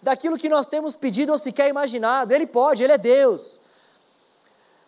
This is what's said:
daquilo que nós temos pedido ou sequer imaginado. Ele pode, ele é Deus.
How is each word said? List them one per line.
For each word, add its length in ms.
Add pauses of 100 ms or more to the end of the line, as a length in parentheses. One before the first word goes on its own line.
daquilo 380
que 100
nós 180
temos 280
pedido 380
ou 60
sequer 300
imaginado. 640
Ele 140
pode, 380
ele 80
é 60
Deus. 600 (1300)